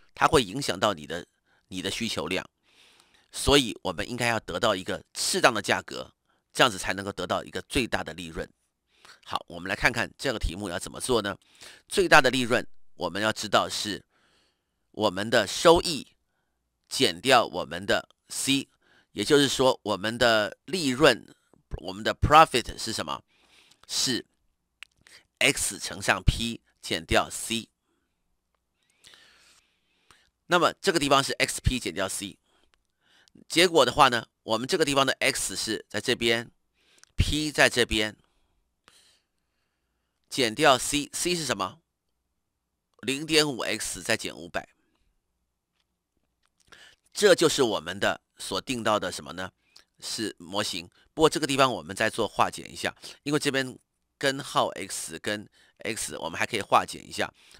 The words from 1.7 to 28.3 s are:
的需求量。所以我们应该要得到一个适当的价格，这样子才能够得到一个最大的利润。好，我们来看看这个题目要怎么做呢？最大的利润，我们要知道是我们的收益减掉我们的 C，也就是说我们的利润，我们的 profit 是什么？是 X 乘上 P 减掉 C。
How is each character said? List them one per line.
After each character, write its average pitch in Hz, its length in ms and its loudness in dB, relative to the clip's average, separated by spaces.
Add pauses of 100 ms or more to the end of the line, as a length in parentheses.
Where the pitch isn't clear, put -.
的 85 80 -4
需 113 200 -4
求 78 180 -6
量。 87 180 -4 (880)
所 - 260 2
以 123 260 2
我 92 100 -2
们 85 180 -8
应 120 60 -6
该 120 100 -2
要 117 140 0
得 87 180 -6
到 107 160 2
一 92 80 -4
个 92 180 -6 (140)
适 - 260 -4
当 135 140 6
的 104 80 -2
价 101 200 0
格， 64 300 -14 (400)
这 151 120 4
样 127 60 4
子 95 60 -6
才 98 160 -4
能 95 120 -8
够 98 80 -6
得 90 120 -8
到 92 200 -2
一 - 60 -20
个 92 120 -10
最 127 240 -2
大 95 160 -4
的 80 100 -12
利 85 140 -12
润。 82 240 -12 (760)
好， - 220 -8
我 85 140 -14
们 87 80 -10
来 101 80 -4
看 135 160 0
看 113 260 -4
这 135 140 -2
个 110 60 -6
题 - 180 -6
目 101 120 -6
要 85 80 -6
怎 95 140 -10
么 85 100 -14
做 120 220 0
呢？ 98 160 -4 (480)
最 185 220 0
大 156 120 10
的 131 80 6
利 131 120 0
润， 117 260 0 (300)
我 90 120 -6
们 92 140 -6
要 110 100 0
知 110 160 -10
道 98 200 2
是 95 360 -6 (840)
我 107 200 0
们 101 200 -4
的 113 160 4
收 170 360 4
益 160 260 -8 (800)
减 90 320 0
掉 117 260 4
我 80 180 -6
们 85 220 -10
的 98 220 0 (200)
C， - 400 -2 (440)
也 104 120 -6
就 143 140 4
是 143 80 4
说 127 380 2
我 101 120 -2
们 107 220 -4
的 117 460 2
利 143 240 -4
润， 127 360 4 (520)
我 90 160 -12
们 98 100 -12
的 107 100 0
profit 143 640 4
是 - 160 -6
什 101 140 -6
么？ 69 160 -8 (640)
是 - 400 -2 (1120)
X 117 400 0
乘 87 240 -10
上 101 180 2
P 117 400 0 (220)
减 85 220 -6
掉 101 260 2
C。 - 380 -8 (2750)